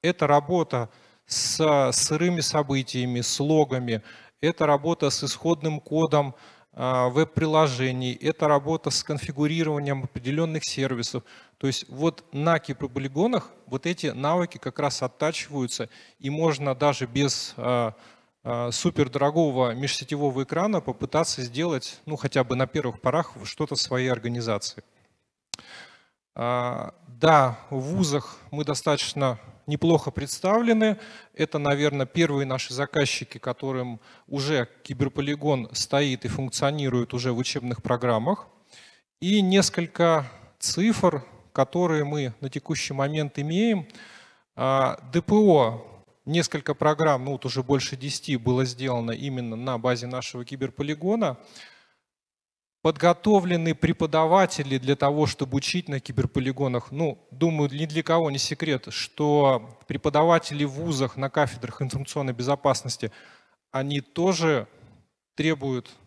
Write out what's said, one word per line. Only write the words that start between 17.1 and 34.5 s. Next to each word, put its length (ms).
а, 380
а, 260
супердорогого 1040
межсетевого 720
экрана 360
попытаться 640
сделать, 640
ну, 80
хотя 300
бы 100
на 140
первых 320
порах 320
что-то 320
в 60
своей 320
организации. 720
А, 580
да, 500
в 100
вузах 580
мы 120
достаточно 760
неплохо 460
представлены. 840
Это, 240
наверное, 480
первые 400
наши 260
заказчики, 680
которым 600
уже 400